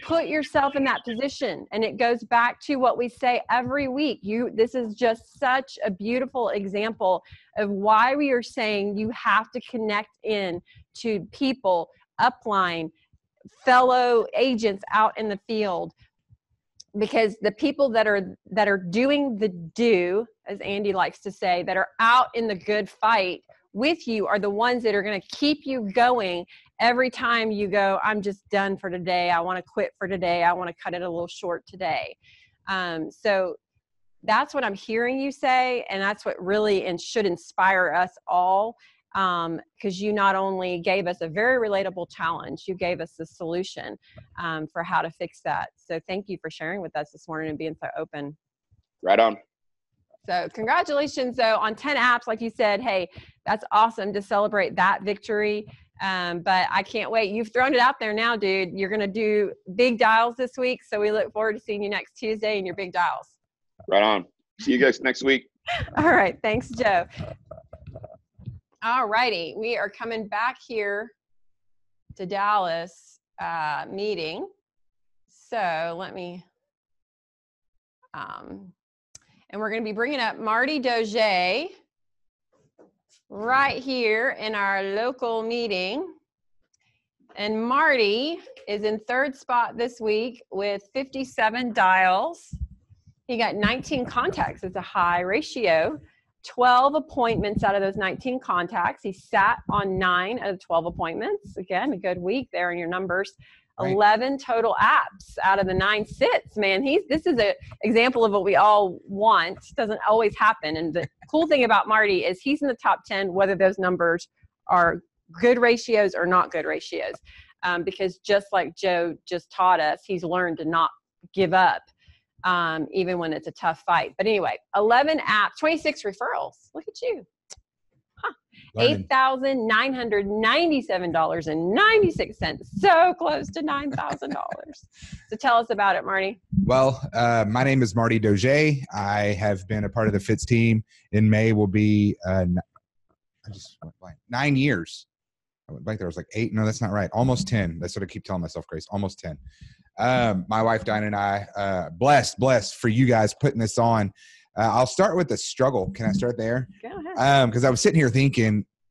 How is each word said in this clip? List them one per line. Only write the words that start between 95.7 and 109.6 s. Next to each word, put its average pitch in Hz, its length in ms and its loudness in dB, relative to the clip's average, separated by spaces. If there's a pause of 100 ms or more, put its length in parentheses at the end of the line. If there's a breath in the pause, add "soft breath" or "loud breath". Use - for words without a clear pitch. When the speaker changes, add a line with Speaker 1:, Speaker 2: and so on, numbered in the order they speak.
Speaker 1:
Twelve 254 500 4
appointments 226 680 -2
out 202 120 2
of 202 60 2
those 196 140 -2
nineteen 214 420 -4
contacts. 185 680 -2
He 196 100 -6
sat 214 460 0 (100)
on 196 280 0
nine 185 420 0
out 196 100 -4
of 185 100 -6
twelve 165 260 -2
appointments. 202 680 -6
Again, 196 380 -4
a 190 40 -6
good 185 200 -4
week 202 340 -4
there 175 200 -2
in 175 60 -6
your 170 120 -6
numbers. 185 420 -4 (480 soft breath)
Speaker 3:
Right. 185 140 -2
Speaker 1:
Eleven 220 440 2
total 233 440 0
apps 214 600 0
out 196 160 4
of 196 100 2
the 185 60 -2
nine 208 320 0
sits, - 520 0
man. 190 260 2
He's, 294 240 2
this 311 180 -2
is 285 140 2
a 202 160 2 (280 loud breath)
example 226 420 4
of 202 80 2
what 202 100 2
we 190 140 4
all 208 500 6
want. 196 500 2 (200)